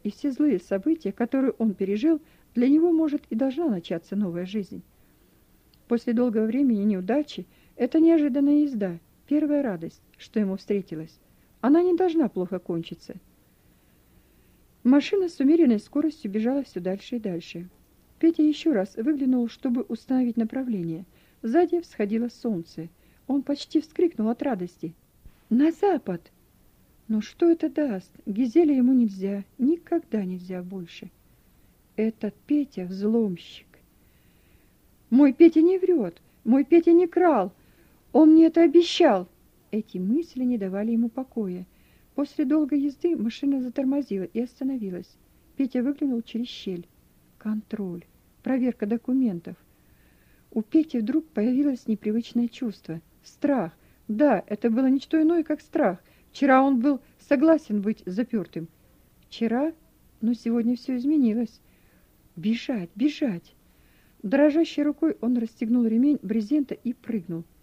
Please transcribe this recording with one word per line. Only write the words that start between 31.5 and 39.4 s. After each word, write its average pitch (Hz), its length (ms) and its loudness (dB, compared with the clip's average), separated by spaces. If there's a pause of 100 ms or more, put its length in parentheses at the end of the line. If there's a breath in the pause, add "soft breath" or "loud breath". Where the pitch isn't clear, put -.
Этот 220 360 -4 (140)
Петя 285 380 -2
взломщик. 196 800 -2 (1400 soft breath)
"Мой 269 240 6
Петя 330 280 6
не 359 160 4
врёт, 339 440 0 (240 soft breath)
мой 262 180 4
Петя 339 300 6
не 349 140 6
крал, 302 440 2 (640 soft breath)
он 311 180 8
мне 320 140 10
это 330 160 4
обещал!" 302 640 4 (440)